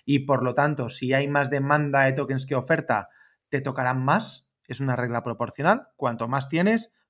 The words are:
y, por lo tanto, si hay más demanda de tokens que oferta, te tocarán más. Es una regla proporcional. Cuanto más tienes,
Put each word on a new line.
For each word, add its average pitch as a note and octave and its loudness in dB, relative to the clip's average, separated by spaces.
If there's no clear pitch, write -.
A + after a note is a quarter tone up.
y, C#3 2
por C#3 0
lo B2 0
tanto, C#3 0
si B2+ -4
hay C#3 2
más C#3+ 0
demanda C#3 2
de C3+ 2
tokens C3+ -4
que C#3+ -2
oferta, B2 0
te C3+ -2
tocarán C3 -2
más. F3 0
Es B2 -8
una C3 0
regla A#2+ -2
proporcional. B2 -2
Cuanto A#2 -4
más C3+ -2
tienes, G#3 0